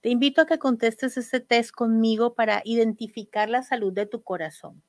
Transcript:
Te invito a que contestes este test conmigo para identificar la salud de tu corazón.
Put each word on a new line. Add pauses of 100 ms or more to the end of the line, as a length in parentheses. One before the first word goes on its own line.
Te
invito
a
que
contestes
este
test
conmigo
para
identificar
la
salud
de
tu
corazón.